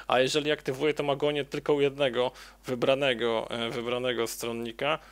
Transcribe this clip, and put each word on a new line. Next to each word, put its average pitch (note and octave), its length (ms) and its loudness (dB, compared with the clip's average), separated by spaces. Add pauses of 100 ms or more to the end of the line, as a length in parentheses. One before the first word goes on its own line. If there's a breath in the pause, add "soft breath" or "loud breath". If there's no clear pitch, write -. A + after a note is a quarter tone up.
A B2 140 4
jeżeli C#3+ 320 2
aktywuje C#3+ 420 -2
tą D3 160 -2
agonię C#3+ 340 0
tylko D3 300 0
u C#3+ 60 2
jednego C3+ 500 2 (360 loud breath)
wybranego, B2 840 2
e, A#2 200 -4
wybranego A#2+ 560 -2
stronnika, A#2 720 -4 (140 loud breath)